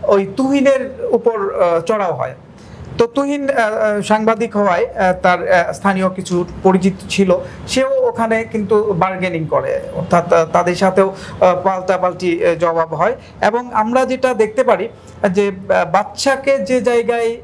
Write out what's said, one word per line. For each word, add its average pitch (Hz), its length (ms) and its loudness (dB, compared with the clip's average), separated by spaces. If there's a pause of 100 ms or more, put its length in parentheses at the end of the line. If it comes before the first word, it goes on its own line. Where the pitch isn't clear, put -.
ওই 196 240 2 (100)
তুহিনের 269 720 0
উপর, 220 440 0
আহ, 170 260 2
চড়াও 190 320 -2
হয়। 127 220 -6 (640)
তো 233 80 4
তুহিন, 277 440 -2
আহ, 269 60 2
আহ, 214 440 0
সাংবাদিক 220 560 0
হওয়ায়, 202 300 2
আহ, 185 260 0 (100)
তার, 180 300 2
আহ, 175 200 2
স্থানীয় 190 360 0
কিছু 180 360 -2 (180)
পরিচিত 190 320 4 (140)
ছিল, 185 300 2 (300)
সেও 262 400 0
ওখানে 226 360 0
কিন্তু 214 480 0
বার্গেনিং 180 540 -2
করে, 135 340 -2 (140)
অর্থাৎ, 170 380 0
আহ, 165 200 4
তাদের 175 220 2
সাথেও, 190 340 2
আহ, 185 460 0 (100)
পাল্টাপাল্টি, 180 840 0
আহ, 170 80 4
জবাব 165 400 0
হয়। 196 220 0 (240)
এবং 240 320 0
আমরা 233 320 2
যেটা 254 300 0
দেখতে 214 300 2
পারি 208 240 0 (440)
যে, 202 160 2
আহ, 190 440 0
বাচ্চাকে 269 680 0
যে 254 220 -2
জায়গায় 233 640 0